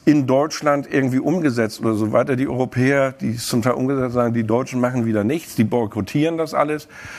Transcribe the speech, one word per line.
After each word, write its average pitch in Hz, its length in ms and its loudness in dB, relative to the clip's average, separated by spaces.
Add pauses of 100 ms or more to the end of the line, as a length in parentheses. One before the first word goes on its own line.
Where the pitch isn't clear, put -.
in 147 200 6
Deutschland 143 680 0
irgendwie 131 280 2
umgesetzt 135 600 0
oder 113 140 0
so 107 160 0
weiter? 123 240 2
Die 135 120 -2
Europäer, 131 640 0
die 117 240 -6
es 117 120 -8
zum 123 140 0
Teil 123 120 2
umgesetzt 131 320 0
haben, 120 80 -6
sagen, 120 200 2
die 117 120 0
Deutschen 127 340 -2
machen 123 260 0
wieder 107 180 2
nichts, 127 320 -4
die 120 80 4
boykottieren 117 760 0
das 156 160 -4
alles. 147 340 0 (320)